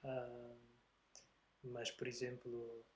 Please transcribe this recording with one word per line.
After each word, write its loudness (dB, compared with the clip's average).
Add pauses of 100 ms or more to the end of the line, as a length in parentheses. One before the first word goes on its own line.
Ah, 0 (1080)
mas, 2
por 2
exemplo 0 (100)